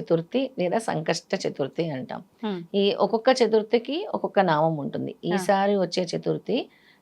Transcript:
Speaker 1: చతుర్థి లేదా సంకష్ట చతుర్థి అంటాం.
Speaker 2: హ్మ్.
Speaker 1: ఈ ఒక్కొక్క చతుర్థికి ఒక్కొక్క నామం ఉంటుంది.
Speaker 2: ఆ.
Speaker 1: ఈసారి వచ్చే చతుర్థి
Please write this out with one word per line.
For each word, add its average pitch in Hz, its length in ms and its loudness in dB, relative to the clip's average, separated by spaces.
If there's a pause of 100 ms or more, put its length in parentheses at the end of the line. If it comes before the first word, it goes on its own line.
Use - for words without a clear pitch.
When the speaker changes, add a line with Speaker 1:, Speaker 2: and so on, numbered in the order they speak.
Speaker 1:
చతుర్థి 170 580 0
లేదా 180 200 0
సంకష్ట 165 720 -4
చతుర్థి 156 420 -4
అంటాం. 127 320 -8 (220)
Speaker 2:
హ్మ్. 190 180 -4 (120)
Speaker 1:
ఈ 196 180 4
ఒక్కొక్క 226 360 2 (160)
చతుర్థికి 233 680 0
ఒక్కొక్క 196 260 0
నామం 160 360 2
ఉంటుంది. 139 380 -6 (180)
Speaker 2:
ఆ. - 20 0
Speaker 1:
ఈసారి 196 420 2
వచ్చే 180 300 0 (100)
చతుర్థి 165 520 -2 (340)